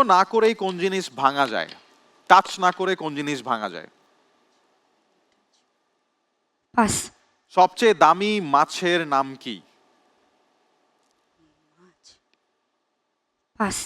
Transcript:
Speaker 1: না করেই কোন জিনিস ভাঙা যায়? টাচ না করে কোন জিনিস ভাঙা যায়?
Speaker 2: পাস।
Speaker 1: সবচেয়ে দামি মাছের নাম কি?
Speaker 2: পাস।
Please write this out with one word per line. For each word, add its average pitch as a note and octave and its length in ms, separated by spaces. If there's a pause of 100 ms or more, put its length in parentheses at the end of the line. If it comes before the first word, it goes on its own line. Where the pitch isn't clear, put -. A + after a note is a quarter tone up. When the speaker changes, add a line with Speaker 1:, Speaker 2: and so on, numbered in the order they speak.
(140)
Speaker 1:
না F#3 60 (120)
করেই A3+ 300
কোন F#3+ 120 (100)
জিনিস F#3+ 200 (180)
ভাঙা C#3 320
যায়? E2 160 (600)
টাচ F#3 180 (160)
না F3+ 140
করে F#3 140 (100)
কোন D#3 160
জিনিস C#3+ 200 (120)
ভাঙা G#2+ 240
যায়? D#2 140 (3000)
Speaker 2:
পাস। G#3+ 180 (640)
Speaker 1:
সবচেয়ে F#3 380 (100)
দামি F#3 280 (220)
মাছের F3 460 (140)
নাম C3+ 120 (160)
কি? A2+ 140 (4000)
Speaker 2:
পাস। G3+ 260